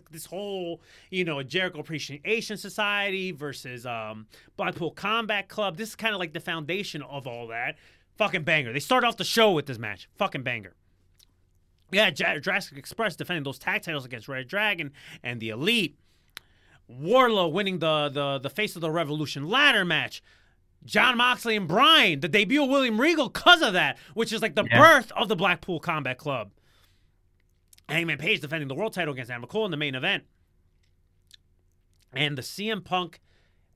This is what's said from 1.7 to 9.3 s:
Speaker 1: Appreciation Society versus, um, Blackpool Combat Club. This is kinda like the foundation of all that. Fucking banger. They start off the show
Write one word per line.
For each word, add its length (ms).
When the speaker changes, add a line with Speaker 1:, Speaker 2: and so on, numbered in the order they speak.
Speaker 1:
Appreciation 760
Society 760
versus, 560
um, 400
Blackpool 340
Combat 580
Club. 280
This 120
is 60
kinda 220
like 160
the 60
foundation 640
of 240
all 220
that. 280
Fucking 260
banger. 280
They 80
start 240
off 140
the 60
show 280